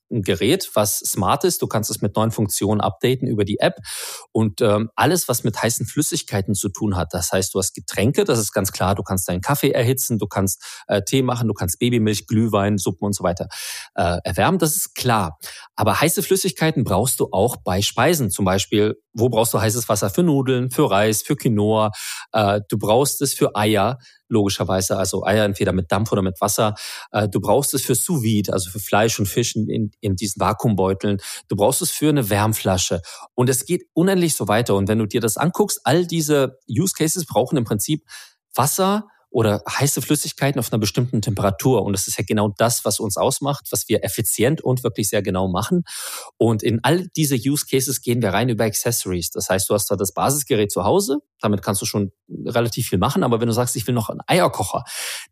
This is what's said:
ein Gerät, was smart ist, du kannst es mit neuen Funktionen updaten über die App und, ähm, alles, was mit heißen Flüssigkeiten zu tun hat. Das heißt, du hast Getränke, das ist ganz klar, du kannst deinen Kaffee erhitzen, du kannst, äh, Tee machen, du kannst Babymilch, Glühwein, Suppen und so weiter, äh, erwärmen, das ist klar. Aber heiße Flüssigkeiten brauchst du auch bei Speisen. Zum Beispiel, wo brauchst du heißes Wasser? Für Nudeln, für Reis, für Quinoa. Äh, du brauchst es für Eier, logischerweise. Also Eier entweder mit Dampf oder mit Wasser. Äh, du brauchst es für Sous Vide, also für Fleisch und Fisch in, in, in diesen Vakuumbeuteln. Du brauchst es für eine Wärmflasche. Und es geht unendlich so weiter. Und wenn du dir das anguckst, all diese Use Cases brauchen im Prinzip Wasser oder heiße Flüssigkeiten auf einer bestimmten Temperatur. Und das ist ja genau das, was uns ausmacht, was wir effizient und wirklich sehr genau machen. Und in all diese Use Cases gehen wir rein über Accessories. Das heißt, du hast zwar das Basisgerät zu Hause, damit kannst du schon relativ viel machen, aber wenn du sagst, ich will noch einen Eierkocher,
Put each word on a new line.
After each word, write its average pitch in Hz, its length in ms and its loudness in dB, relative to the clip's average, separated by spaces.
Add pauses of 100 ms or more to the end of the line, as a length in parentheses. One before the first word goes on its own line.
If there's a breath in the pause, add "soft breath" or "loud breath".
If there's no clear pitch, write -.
ein 110 140 -2
Gerät, 101 520 2
was 107 240 0
smart 104 440 0
ist, 180 200 0
du - 40 0
kannst 107 240 -2
es 107 100 -6
mit 101 140 -2
neuen 110 160 2
Funktionen 104 500 0
updaten 127 460 0
über 107 180 0
die 92 140 -2
App 180 200 2 (520 loud breath)
und, 110 300 0
ähm, 110 340 2
alles, 156 320 2
was 120 160 -2
mit 110 180 -2
heißen 117 260 -2
Flüssigkeiten - 680 -2
zu 101 140 -2
tun 101 280 -2
hat. 82 160 -2
Das 87 200 -4
heißt, 95 220 0
du 98 40 -2
hast - 160 -2
Getränke, 123 480 0
das 143 160 2
ist 104 140 -2
ganz 98 180 0
klar, 95 240 0
du 95 80 -2
kannst 95 260 -4
deinen 90 120 -2
Kaffee 139 320 0
erhitzen, 123 460 0
du 101 100 -4
kannst, 95 340 -2 (240 loud breath)
äh, 101 160 2
Tee 135 200 0
machen, 123 260 0
du 107 60 0
kannst 90 260 -4
Babymilch, 113 480 2
Glühwein, 104 500 2
Suppen 101 280 -4
und 101 100 0
so 92 80 -4
weiter, 90 240 -2 (480 loud breath)
äh, 87 260 0
erwärmen, 104 380 2
das 156 160 2
ist - 180 -6
klar. 107 440 0 (360 loud breath)
Aber 107 260 2
heiße 165 220 2
Flüssigkeiten 160 600 0
brauchst 104 340 0
du - 140 0
auch 101 240 2
bei 95 260 -2
Speisen. 135 480 2
Zum 101 140 -2
Beispiel, 101 520 2 (180)
wo 117 140 2
brauchst 117 240 2
du 113 80 0
heißes 113 280 0
Wasser? 104 220 0
Für 175 120 2
Nudeln, 131 480 2
für 120 200 2
Reis, 107 320 2
für 147 140 -2
Quinoa. 107 540 2 (420 loud breath)
Äh, 104 360 2
du 107 100 -2
brauchst 110 440 2
es 135 120 0
für - 220 0
Eier, 107 420 2 (300 soft breath)
logischerweise. 98 680 0
Also 92 280 -2
Eier 107 200 4
entweder 101 280 0
mit 90 200 -2
Dampf 104 200 0
oder 104 100 2
mit 92 180 -2
Wasser. 104 340 0 (360 loud breath)
Äh, 107 180 0
du 101 120 -2
brauchst 107 340 2
es 131 80 -2
für - 120 0
Sous 151 280 0
Vide, 104 300 0
also 90 180 -2
für 104 100 -10
Fleisch 110 380 2
und 104 80 0
Fisch 120 300 -2
in, 107 120 -2
in, 107 220 -4 (100)
in 98 160 -2
diesen 101 240 -6
Vakuumbeuteln. 98 800 0 (300 loud breath)
Du - 80 -2
brauchst 107 260 2
es 170 80 -2
für - 180 0
eine 143 220 2
Wärmflasche. 101 720 0 (340 loud breath)
Und 165 140 2
es 131 160 0
geht 175 280 -2
unendlich 175 420 4
so 107 140 -2
weiter. 110 280 2
Und 98 120 2
wenn 110 100 2
du 110 80 2
dir 110 140 -2
das 110 160 0
anguckst, 294 480 0
all 170 220 4
diese 147 520 2 (100)
Use 151 280 0
Cases 160 300 0
brauchen - 300 0
im 120 80 2
Prinzip 135 400 -2 (500 loud breath)
Wasser 190 520 0 (260 soft breath)
oder 107 360 2
heiße - 340 -2
Flüssigkeiten 143 580 -2
auf 113 100 -6
einer 113 80 0
bestimmten 117 440 0
Temperatur. 101 640 2
Und 101 100 -2
das 95 120 -2
ist - 120 -6
ja 113 80 -2
genau 107 320 2
das, 117 260 2
was 110 160 -2
uns 101 160 -4
ausmacht, 135 540 -2
was - 180 -4
wir 104 160 0
effizient 113 560 0
und 127 240 0
wirklich 110 240 -2
sehr 104 140 0
genau 92 260 0
machen. 107 360 0 (520 loud breath)
Und 113 260 2
in 113 220 0
all 175 320 2
diese 143 200 0
Use 135 300 -2
Cases 131 360 -2
gehen 120 180 0
wir 98 140 0
rein 117 160 2
über 113 140 0
Accessories. 101 640 -2
Das - 180 -6
heißt, 92 220 0
du 110 40 2
hast 104 140 0
zwar 101 80 0
das 98 160 -2
Basisgerät 110 580 0
zu 90 140 -2
Hause, 202 360 2 (200)
damit 104 220 0
kannst 104 180 -2
du 117 60 -4
schon 104 260 -2 (340)
relativ 120 420 -2
viel 95 100 0
machen, 131 260 0
aber 117 160 2
wenn 120 80 0
du 117 40 2
sagst, 120 240 0
ich - 100 -6
will 123 80 0
noch 113 140 -2
einen - 180 -8
Eierkocher, 147 580 0 (480 loud breath)